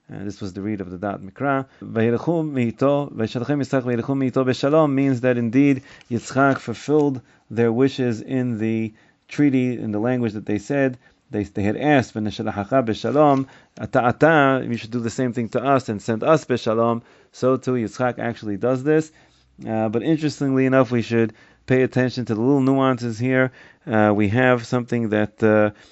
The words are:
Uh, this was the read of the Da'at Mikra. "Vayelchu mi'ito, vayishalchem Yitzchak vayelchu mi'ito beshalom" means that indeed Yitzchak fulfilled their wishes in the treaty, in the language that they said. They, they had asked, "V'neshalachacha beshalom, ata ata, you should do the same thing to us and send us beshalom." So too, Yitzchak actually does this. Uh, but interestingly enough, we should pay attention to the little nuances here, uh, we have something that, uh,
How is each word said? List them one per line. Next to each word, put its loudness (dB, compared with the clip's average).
Uh, -12
this -12
was -8
the -10
read -4
of -10
the -12
Da'at -8
Mikra. -4
"Vayelchu -2
mi'ito, -2
vayishalchem -4
Yitzchak -2
vayelchu -2
mi'ito 0
beshalom" 2
means 0
that 0
indeed 2
Yitzchak 0
fulfilled -2
their 2
wishes 0
in -4
the -2
treaty, 2
in -6
the -2
language 0
that -10
they 0
said. -2
They, -2
they -6
had 0
asked, 2
"V'neshalachacha -2
beshalom, 2
ata -2
ata, 4
you -4
should -12
do -4
the -4
same -2
thing -4
to -2
us 0
and -6
send -4
us 2
beshalom." 0
So 0
too, -2
Yitzchak -4
actually -6
does -2
this. 0
Uh, -2
but -2
interestingly 0
enough, 4
we 0
should 0
pay 4
attention 0
to -4
the -2
little 2
nuances 0
here, 0
uh, 4
we 2
have 2
something -2
that, -2
uh, 4